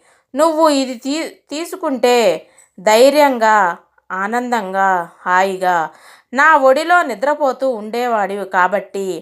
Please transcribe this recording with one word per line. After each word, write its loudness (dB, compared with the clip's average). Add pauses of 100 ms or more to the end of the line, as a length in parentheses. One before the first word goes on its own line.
(340)
నువ్వు 2
ఇది -2
తీ-, -8 (160)
తీసుకుంటే -2 (640)
ధైర్యంగా, 4 (540)
ఆనందంగా, -2 (300)
హాయిగా 0 (560)
నా 2
ఒడిలో 2
నిద్రపోతూ -4
ఉండేవాడివి -4
కాబట్టి -2 (160)